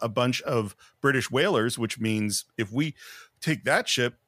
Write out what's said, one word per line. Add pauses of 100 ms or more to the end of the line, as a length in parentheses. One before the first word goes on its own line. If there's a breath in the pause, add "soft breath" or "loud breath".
a
bunch
of (260 soft breath)
British
whalers,
which
means (140)
if
we (460 loud breath)
take
that
ship